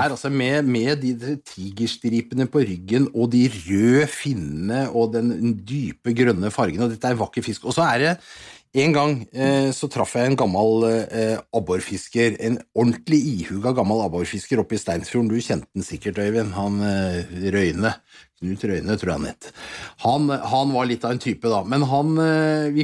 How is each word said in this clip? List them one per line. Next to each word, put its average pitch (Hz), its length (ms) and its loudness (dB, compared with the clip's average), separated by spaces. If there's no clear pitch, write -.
er 143 100 0
altså 139 160 -4
med, 139 340 2
med 127 360 2
de, 127 120 0
de 123 240 -6
tigerstripene 113 1120 -4
på 143 160 2
ryggen, 101 500 0
og 120 180 2
de 123 180 6
røde 110 580 4
finnene, 104 840 -4
og 117 240 2
den 113 440 0
dype 123 480 -4
grønne 107 340 2
fargen, 104 320 -2
og 120 80 0
dette 117 220 -4
er 117 80 -2
vakker 117 240 -4
fisk. - 240 -8
Og 127 80 -2
så 165 80 2
er 127 160 2
det, 160 140 2
en 143 240 4
gang, 147 220 2
eh, 135 360 2
så 131 220 -4
traff 117 240 -2
jeg 123 160 2
en 131 80 2
gammel, 110 480 4
eh, 110 240 0
abborfisker, 101 880 -2
en 113 160 0
ordentlig 120 500 2
ihuga 101 320 -2
gammel 110 260 2
abborfisker 95 640 -2
oppe - 100 -4
i 104 80 -2
Steinsfjorden. - 480 -2
Du 113 80 0
kjente 117 380 -4
den 95 80 -4
sikkert, - 340 -8
Øyvind. 104 380 -2
Han, 101 260 -2
eh, 95 680 -2
Røyne. 98 420 0
Knut 95 240 -6
Røyne, 98 340 -2
tror 90 140 -2
jeg 73 80 -2
han 73 100 -6
het. - 220 -16
Han, 143 260 2
han 139 440 0
var 123 160 0
litt 120 160 -4
av 117 100 0
en 120 60 -4
type, 117 260 -4
da. 104 160 2
Men 135 240 2
han, 143 320 2
eh, 156 560 2
vi, 151 80 2